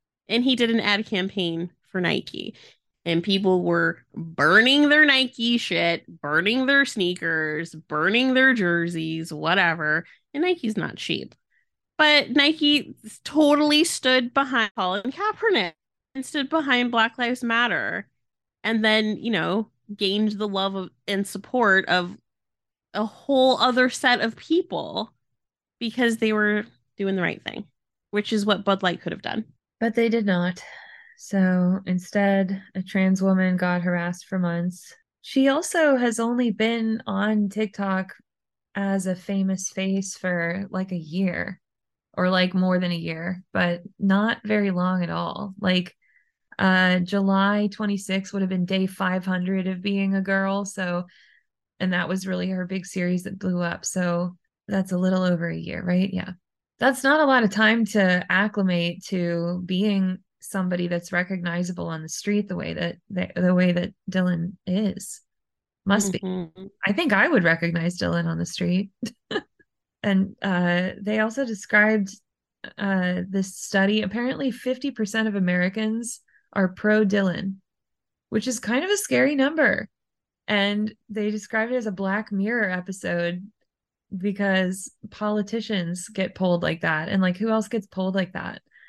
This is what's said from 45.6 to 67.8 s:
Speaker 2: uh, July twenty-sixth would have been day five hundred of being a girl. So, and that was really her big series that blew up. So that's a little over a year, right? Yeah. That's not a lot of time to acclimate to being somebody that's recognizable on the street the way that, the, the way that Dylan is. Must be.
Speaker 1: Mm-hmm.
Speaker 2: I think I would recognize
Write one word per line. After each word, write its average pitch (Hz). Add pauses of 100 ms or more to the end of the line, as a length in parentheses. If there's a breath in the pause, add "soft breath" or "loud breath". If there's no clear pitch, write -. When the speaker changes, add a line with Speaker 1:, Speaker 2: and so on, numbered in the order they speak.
Speaker 2:
uh, 185
July 196
twenty-sixth 196
would 196
have 185
been 180
day 190
five 185
hundred 185
of 185
being 196
a 196
girl. 196
So, 180 (760 soft breath)
and 185
that 175
was 190
really 185
her 185
big 185
series 180
that 196
blew 180
up. 170
So 180 (300)
that's 190
a 180
little 185
over 175
a 165
year, 170
right? 180
Yeah. 185 (480)
That's 254
not 285
a 311
lot 262
of 202
time 220
to 185
acclimate 185
to 175
being 190 (260)
somebody 180
that's 175
recognizable 175
on 160
the 160
street 208
the 185
way 165
that, 170 (160)
the, 180
the 180
way 180
that 175 (160)
Dylan 180 (120)
is. 190 (640)
Must 202
be. -
Speaker 1:
Mm-hmm. 185 (180)
Speaker 2:
I 202
think 302
I 208
would 247
recognize 170